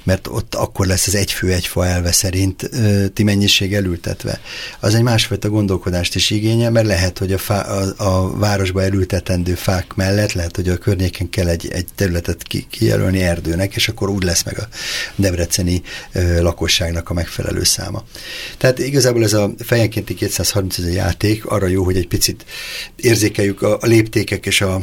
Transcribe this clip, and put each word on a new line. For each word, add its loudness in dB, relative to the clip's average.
Mert 0
ott -6
akkor -2
lesz 0
az 0
egy 0
fő, -2
egy -2
fa -2
elve 0
szerint, 0
ö, 2
ti 0
mennyiség 2
elültetve. -4
Az 2
egy 4
másfajta 2
gondolkodást 0
is 2
igényel, 2
mert 4
lehet, 0
hogy 0
a 0
fá-, -2
a, -2
a 0
városba 0
elültetendő 0
fák -2
mellett 2
lehet, -4
hogy -2
a 2
környéken 0
kell 0
egy, -2
egy -4
területet -2
ki-, -6
kijelölni 2
erdőnek, 0
és 0
akkor -2
úgy 0
lesz 0
meg -6
a -6
debreceni, 0
ö, 2
lakosságnak 0
a -4
megfelelő -4
száma. -2
Tehát 2
igazából 4
ez 4
a 2
fejenkénti 0
kétszázharminc -2
ez -4
a 0
játék 0
arra 0
jó, 2
hogy 2
egy 0
picit -2
érzékeljük 2
a, 2
a -4
léptékek 2
és 2
a, 0